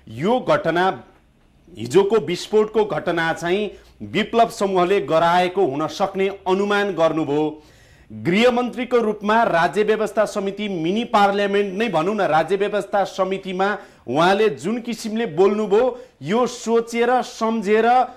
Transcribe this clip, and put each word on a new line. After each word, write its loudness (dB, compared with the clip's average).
यो -2
घटना, 0
हिजोको 2
विस्फोटको 0
घटना -2
चाहिँ -4
विप्लव 0
समूहले 0
गराएको 2
हुन -2
सक्ने -2
अनुमान 0
गर्नुभयो। 0
गृहमन्त्रीको 2
रूपमा 2
राज्य 2
व्यवस्था 0
समिति, -4
मिनी -2
पार्लियामेन्ट 0
नै -2
भनौँ 0
न, -2
राज्य 0
व्यवस्था -2
समितिमा -4
उहाँले 2
जुन -4
किसिमले -6
बोल्नुभयो, 2
यो 0
सोचेर 0
सम्झेर 2